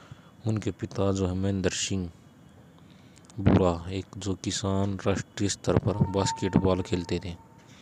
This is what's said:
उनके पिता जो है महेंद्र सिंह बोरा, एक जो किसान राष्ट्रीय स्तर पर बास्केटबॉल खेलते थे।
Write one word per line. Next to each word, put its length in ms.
उनके 260
पिता 400
जो 140
है 80
महेंद्र 360
सिंह 400
बोरा, 540
एक 160
जो 160
किसान 720
राष्ट्रीय 420
स्तर 300
पर 160
बास्केटबॉल 680
खेलते 420
थे। 100